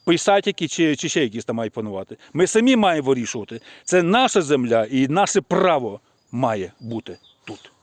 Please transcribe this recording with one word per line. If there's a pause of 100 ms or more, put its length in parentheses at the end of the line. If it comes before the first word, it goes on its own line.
писатики
чи,
чи
ще
якісь
там
мають
панувати. (160)
Ми
самі
маємо
вирішувати. (220)
Це
наша
земля
і
наше
право (320)
має
бути (260)
тут. (120)